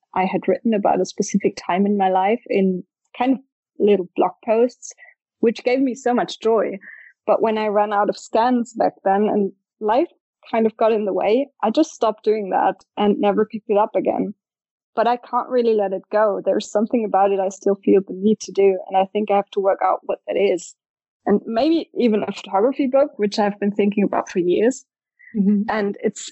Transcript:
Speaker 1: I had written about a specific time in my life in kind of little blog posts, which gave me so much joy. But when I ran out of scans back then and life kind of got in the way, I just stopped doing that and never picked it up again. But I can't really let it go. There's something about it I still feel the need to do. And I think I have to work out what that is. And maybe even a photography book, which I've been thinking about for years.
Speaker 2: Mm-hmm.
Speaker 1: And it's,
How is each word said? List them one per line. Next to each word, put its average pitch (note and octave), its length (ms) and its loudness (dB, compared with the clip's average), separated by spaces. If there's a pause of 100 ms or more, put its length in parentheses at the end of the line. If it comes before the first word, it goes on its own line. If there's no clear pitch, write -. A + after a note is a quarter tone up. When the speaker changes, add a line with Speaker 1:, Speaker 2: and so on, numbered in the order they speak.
(160)
Speaker 1:
I F#3 100 0
had F#3 220 -4
written A3 260 0
about F3+ 260 0
a - 60 0
specific - 580 -4
time F#3+ 220 0
in G#3 100 2
my F#3+ 140 0
life F#3+ 400 0
in F#3+ 340 0 (320)
kind B3+ 180 0
of - 60 -2 (380)
little G3 380 2
blog F#3 160 0 (120)
posts, A#3 500 -2 (480)
which A3+ 220 0
gave B3 160 0
me C4 140 0
so A3 180 -2
much - 280 -2
joy. G#3 400 0 (480)
But G#3 160 2
when A3 160 0
I G#3+ 80 -2
ran G#3 260 0
out G3+ 160 0
of - 80 -8
scans A#3+ 560 0
back G3 200 0 (100)
then G3 260 2
and G3 220 0 (280)
life A#3 300 0 (420)
kind A3+ 140 2
of G#3+ 100 0
got A3 160 2
in G#3+ 140 0
the F#3+ 80 -2
way, A3 360 0 (120)
I A3 80 0
just D4+ 220 2
stopped A3 320 -4
doing G#3+ 260 -2
that F#3+ 280 0 (200)
and G3+ 220 2
never G3+ 260 2
picked - 240 -14
it G3+ 80 2
up A3 180 0
again. F#3+ 380 -2 (600)
But A3+ 120 0
I A#3+ 100 0
can't B3 320 -6
really A#3 240 2
let G3+ 180 0
it F#3+ 180 -8
go. G#3 360 0
There's G#3 260 -2
something A3 320 0
about G3 300 2
it F#3+ 80 -2
I F#3+ 80 -2
still G3+ 340 -2
feel G3+ 240 4
the - 60 -12
need G3+ 260 2
to - 140 -14
do. G3 340 2
And F#3+ 80 -8
I F#3+ 160 4
think G#3 180 -4
I G3 60 2
have G3+ 140 -2
to - 100 -4
work F#3+ 240 0
out - 200 0
what - 220 -6
that G#3 120 -4
is. F#3+ 360 -2 (520)
And G3+ 200 2
maybe C#4+ 440 0 (100)
even G#3+ 260 2
a G3+ 60 -8
photography A#3 560 -2
book, C4+ 300 2
which G#3 200 -2
I've G3+ 220 -2
been G3+ 140 -2
thinking G3+ 320 0
about - 240 -4
for F#3+ 100 -4
years. G#3 460 0 (520)
Speaker 2:
Mm-hmm. G3+ 300 2
Speaker 1:
And G3+ 340 -4
it's, - 300 -6